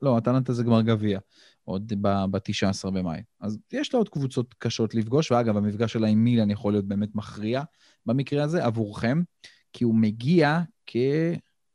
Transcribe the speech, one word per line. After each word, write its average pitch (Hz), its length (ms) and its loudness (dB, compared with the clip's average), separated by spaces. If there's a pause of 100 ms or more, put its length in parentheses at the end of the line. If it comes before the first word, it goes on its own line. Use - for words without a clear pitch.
לא, 127 160 4
אטלנטה 127 360 0
זה 120 100 -2
גמר 113 180 4
גביע, 107 380 0 (440)
עוד 104 380 -6
ב-, 98 300 2
בתשע 101 380 -2
עשר 95 200 -4
במאי. 90 320 -4 (180)
אז 107 200 -8 (120)
יש 269 220 -6
לה 254 40 2
עוד 214 120 0
קבוצות 131 500 -4
קשות 113 360 -2
לפגוש, 117 360 0
ואגב, 117 260 2
המפגש 104 360 -2
שלה 110 140 0
עם 110 160 4
מילאן 113 280 4
יכול 104 220 -2
להיות 104 120 0
באמת 101 300 -4
מכריע 107 480 -6 (420)
במקרה 139 380 0
הזה, 156 220 0
עבורכם, 117 560 0 (520)
כי - 100 -6
הוא 113 120 2
מגיע 139 640 4 (280)
כ-, - 100 -8 (760)